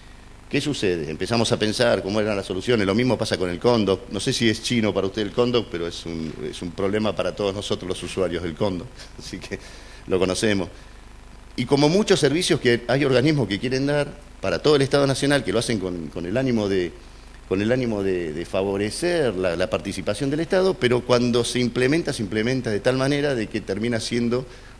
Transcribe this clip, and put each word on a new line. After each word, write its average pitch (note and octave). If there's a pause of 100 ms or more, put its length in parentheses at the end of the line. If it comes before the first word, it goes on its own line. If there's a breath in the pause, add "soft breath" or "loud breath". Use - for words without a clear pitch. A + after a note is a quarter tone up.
(500 loud breath)
¿qué C#3
sucede? F2+
Empezamos G2+
a G#2+
pensar A2
cómo G2+
eran G#2
las F#2+
soluciones. G2+
Lo G2
mismo A#2+
pasa G#2
con F2+
el F2
Condoc. G#2+
No G2
sé C3
si A#2
es A2
chino A2
para F#2+
usted G#2
el G2+
Condoc, A#2+
pero E2+
es -
un, D#2+ (160)
es -
un F2
problema G2
para F2+
todos G2+
nosotros G2
los F2+
usuarios E2+
del E2+
Condoc. F#2 (160)
<laughs> -
Así -
que F#2+ (480 loud breath)
lo F#2
conocemos. F#2 (840 loud breath)
Y B2+
como C#3+
muchos F#3+
servicios D3+
que A#2+
hay C#3
organismos C3
que G2
quieren C3
dar C#3+ (300)
para F2
todo D3
el C#3
Estado C#3
Nacional, C#3
que F#2
lo G#2
hacen A#2
con, F2+
con E2+
el G2
ánimo A#2+
de, F2+ (560 loud breath)
con F#2+
el A2
ánimo A#2
de, F2+
de E2
favorecer G#2
la, F2+
la F#2
participación G2+
del D3+
Estado, F#3
pero B2
cuando A#2+
se B2
implementa, B2+
se A#2+
implementa A2+
de G#2
tal B2+
manera C#3+
de G#2+
que G#2+
termina A2
siendo A#2+ (340 loud breath)